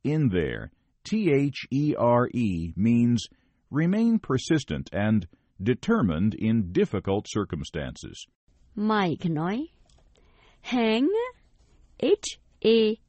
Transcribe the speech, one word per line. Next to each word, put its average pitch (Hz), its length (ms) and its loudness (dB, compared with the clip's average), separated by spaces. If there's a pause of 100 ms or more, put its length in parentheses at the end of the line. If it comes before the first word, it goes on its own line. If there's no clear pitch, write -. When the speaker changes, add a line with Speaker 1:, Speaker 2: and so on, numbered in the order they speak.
Speaker 1:
in 147 280 2
there, 67 380 -2 (440)
T 214 60 0
H 143 520 0
E 143 240 0
R 120 400 2
E, 87 420 -2
means 117 440 4 (500)
remain 202 500 2
persistent 127 720 -2
and 104 340 2 (340)
determined 107 800 0
in 110 360 0
difficult 101 520 -2
circumstances. 71 1000 -8 (500)
Speaker 2:
Mike 208 540 -2
nói, 185 380 -4 (960)
hang, 233 480 0 (920)
H - 400 -2 (240)
A 220 320 4 (140)